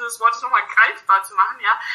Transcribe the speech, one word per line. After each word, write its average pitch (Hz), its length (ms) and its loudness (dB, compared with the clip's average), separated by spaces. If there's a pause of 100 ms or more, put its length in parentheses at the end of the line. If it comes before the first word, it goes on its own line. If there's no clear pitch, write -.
Sinne 240 60 -6
des 233 120 -10
Wortes - 220 0
nochmal 233 260 -2
greifbar 202 560 2
zu - 120 -16
machen, 190 260 0
ja, 226 180 0 (160)